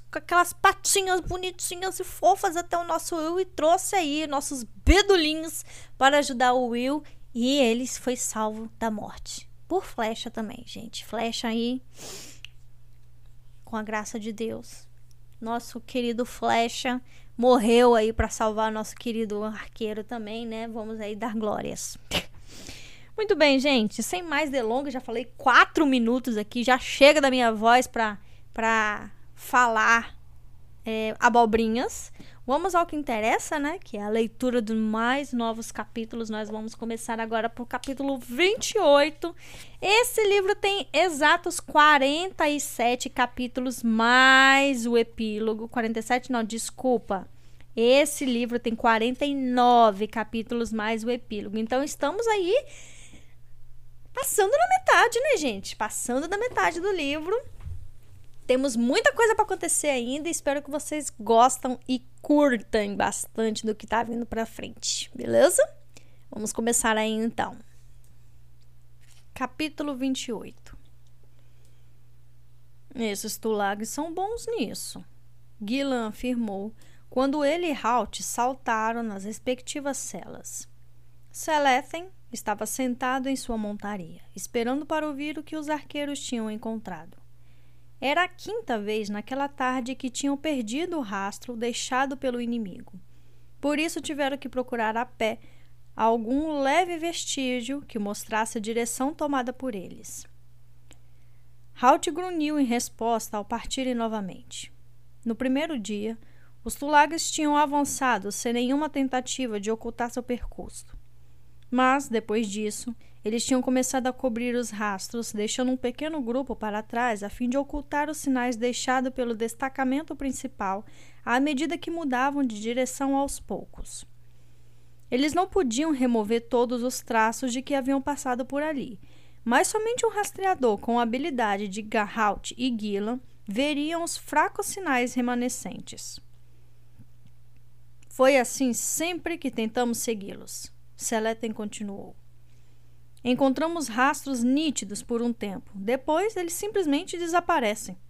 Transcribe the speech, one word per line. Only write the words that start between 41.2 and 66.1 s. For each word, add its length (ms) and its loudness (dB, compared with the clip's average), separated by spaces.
quarenta 880 4
e 140 2
sete 480 0
capítulos, 760 -2
mais 1040 8
o 140 4
epílogo. 720 0
Quarenta 320 -2
e 20 -2
sete 280 0
não, 140 0
desculpa. 840 -2
Esse 520 4
livro 340 0
tem 160 -2
quarenta 480 2
e 100 0
nove 720 6
capítulos, 640 -4
mais 320 -2
o 80 -2
epílogo. 460 -6
Então, 260 0
estamos 440 -2
aí 280 4
passando 380 2
da 180 4
metade, 500 6
né, 200 2
gente? 360 -4
Passando 540 -2
da 80 -2
metade 420 0
do 140 0
livro. 420 -2
Temos 300 2
muita 380 4
coisa 200 6
pra 100 4
acontecer 440 0
ainda 400 0
e 20 0
espero 320 -2
que 80 -14
vocês 380 -4
gostam 720 6
e 180 -2
curtam 760 4
bastante 680 -2
do 100 0
que 120 -14
tá 160 2
vindo 240 -4
pra 180 -4
frente, 680 -6
beleza? 480 6